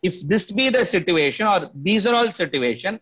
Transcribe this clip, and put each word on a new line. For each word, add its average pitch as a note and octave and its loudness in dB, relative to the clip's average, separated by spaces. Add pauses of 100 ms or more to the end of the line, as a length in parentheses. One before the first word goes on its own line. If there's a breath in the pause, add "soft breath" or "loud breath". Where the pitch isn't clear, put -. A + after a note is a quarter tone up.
If F3+ -4
this G#3 0
be C4 2
the B3+ 2
situation, E3 0
or F3+ 0
these F#3+ 0
are A#3+ 2
all A#3 2
situation C#3+ -2